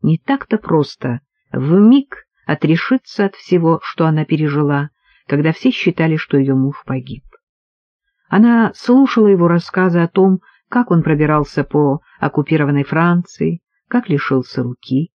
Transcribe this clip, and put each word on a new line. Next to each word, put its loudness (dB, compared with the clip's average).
Не 0
так-то -6
просто -4
вмиг 2
отрешиться -2
от -4
всего, 0
что -4
она 0
пережила, -2
когда 0
все 0
считали, -2
что -2
её 0
муж -4
погиб. -10
Она 2
слушала 2
его 4
рассказы 0
о 0
том, 2
как -2
он 2
пробирался -2
по -2
оккупированной -2
Франции, -2
как -4
лишился -4
руки. -6